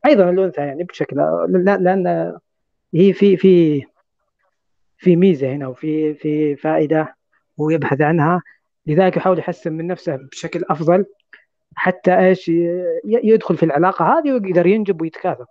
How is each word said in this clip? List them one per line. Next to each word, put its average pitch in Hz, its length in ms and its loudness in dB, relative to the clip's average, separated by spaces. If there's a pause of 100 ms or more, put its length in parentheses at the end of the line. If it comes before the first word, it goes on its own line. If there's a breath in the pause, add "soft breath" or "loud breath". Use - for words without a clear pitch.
أيضًا 208 240 4
الأنثى 180 320 -2
يعني 143 220 -8
بشكل، 156 320 -8 (340)
لا-، 185 280 0
لأن 180 560 -2 (600)
هي 185 200 4
في، 196 240 4
في، 165 460 4 (1120)
في 180 180 2
ميزة 160 380 2
هنا 143 140 -8
وفي، 151 460 -4
في 151 420 -4
فائدة 156 600 -2 (440)
هو 151 100 -2
يبحث 143 320 -2
عنها، 165 400 2 (440 soft breath)
لذلك 175 320 2
يحاول 180 220 0
يحسن 170 340 -8
من 165 140 -8
نفسه 170 280 -8
بشكل 160 540 -10
أفضل 170 360 0 (680 soft breath)
حتى 180 440 0
إيش 185 300 2
ي-، 170 340 -2 (220)
ي-، 214 180 0
يدخل 214 340 2
في 170 60 0
العلاقة 165 420 0
هذه 285 260 0
ويقدر 185 360 0
ينجب 196 340 0
ويتكاثر. 160 500 -8